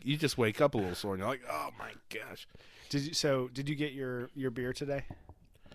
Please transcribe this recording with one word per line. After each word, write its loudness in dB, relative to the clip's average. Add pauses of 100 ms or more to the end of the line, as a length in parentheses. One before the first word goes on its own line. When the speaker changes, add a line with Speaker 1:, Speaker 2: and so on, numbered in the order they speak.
Speaker 1:
you 2
just 2
wake 4
up 6
a 4
little 2
sore, -2
and -2
you're 0
like, -2
"Oh -2
my -10 (180)
gosh." -10 (440)
Speaker 2:
Did 2
you, -6
so 4
did -4
you 0
get 0
your, -4
your 0
beer -2
today? -2 (680)